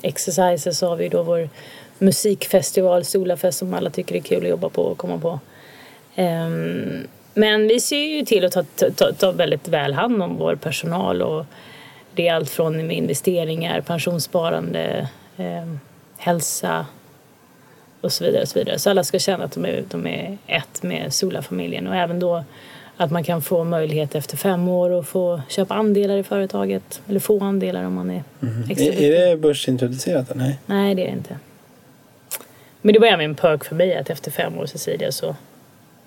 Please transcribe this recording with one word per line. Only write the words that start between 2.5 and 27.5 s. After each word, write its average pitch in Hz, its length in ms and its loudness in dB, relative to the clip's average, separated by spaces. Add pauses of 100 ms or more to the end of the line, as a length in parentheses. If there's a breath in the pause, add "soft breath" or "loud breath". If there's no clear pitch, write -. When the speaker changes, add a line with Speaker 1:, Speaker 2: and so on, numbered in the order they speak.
Speaker 1:
Solafest, 180 540 0
som 185 140 -4
alla 175 160 -2
tycker 180 260 -4
är 175 40 -2
kul - 240 0
att - 60 0
jobba 170 200 0
på - 140 0
och 85 140 -2
komma - 220 -4
på. 165 200 -2 (760 loud breath)
Ehm, 165 920 -2 (260)
men 214 340 6
vi 233 120 6
ser 294 260 0 (120)
ju 285 80 -2
till 185 200 4
att 180 60 2
ta, 180 120 2 (120)
ta, 180 160 4
ta, - 220 2
ta 190 180 2
väldigt 170 360 0
väl 143 260 0
hand 208 300 0
om 170 140 -4
vår 165 180 0
personal. 165 640 -2
Och 156 240 -2 (720 loud breath)
det 170 120 0
är 170 60 2
allt 160 160 -2
från 160 380 -2
med 165 100 -4
investeringar, 165 840 -2
pensionssparande, 170 1300 -2 (300 loud breath)
ehm, 170 420 -8 (380)
hälsa 170 680 -2 (1160 soft breath)
och 175 100 -2
så - 120 -2
vidare, - 180 4
och - 60 -2
så - 120 -2
vidare. - 200 -2
Så - 100 0
alla 190 140 4
ska 175 160 0
känna 170 240 0
att 143 80 -6
de 175 140 -4
är, - 260 -2
de 165 160 -6
är - 300 -6 (100)
ett - 360 -6
med 160 300 -6
Sola-familjen. 170 760 -4
Och 185 80 -4
även 175 240 -2
då 175 240 0 (540 loud breath)
att 170 140 0
man 170 120 0
kan 170 180 -2
få 170 220 0
möjlighet 156 520 -2
efter 147 220 -6
fem 180 300 0
år 180 320 2
att 151 80 -4
få 175 420 0
köpa 190 240 -2
andelar 202 440 2
i 196 60 0
företaget. 196 840 -4
Eller 196 100 0
få - 240 2
andelar 185 420 -2